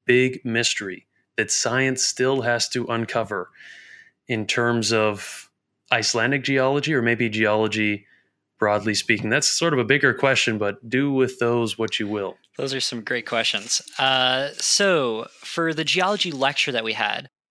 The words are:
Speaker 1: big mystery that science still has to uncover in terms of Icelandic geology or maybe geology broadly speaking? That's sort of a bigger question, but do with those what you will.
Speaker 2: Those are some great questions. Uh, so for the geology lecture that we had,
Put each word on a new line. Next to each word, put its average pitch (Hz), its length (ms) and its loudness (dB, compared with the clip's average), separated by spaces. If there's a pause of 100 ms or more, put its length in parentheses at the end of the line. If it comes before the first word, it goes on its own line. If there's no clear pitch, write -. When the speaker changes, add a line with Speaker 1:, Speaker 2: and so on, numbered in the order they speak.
Speaker 1:
big 127 380 4
mystery 113 640 -4 (300)
that 107 140 -2
science 127 520 0
still 131 400 0
has 120 280 0
to 120 160 -4
uncover 110 640 -4 (800)
in 110 180 -2
terms 117 460 0
of 107 580 -2 (420)
Icelandic 120 520 0
geology 139 500 2
or 127 80 2
maybe 117 260 0
geology 107 800 0 (520)
broadly 104 360 2
speaking? 110 360 -2
That's 143 180 2
sort 165 240 0
of 135 60 2
a 123 60 2
bigger 139 300 4
question, 123 420 2
but 101 320 -4
do 139 240 0
with 127 260 0
those 117 380 0
what 110 220 -2
you 107 80 -4
will. 101 300 -4 (200)
Speaker 2:
Those 135 180 -4
are 131 60 -4
some 120 220 -6
great 120 240 -6
questions. 113 560 -2 (160)
Uh, 131 560 2
so 135 720 2 (120)
for 165 360 -2
the 156 100 -4
geology 185 460 0
lecture 139 420 0
that 117 120 -2
we 110 80 -2
had, 107 360 -4 (220)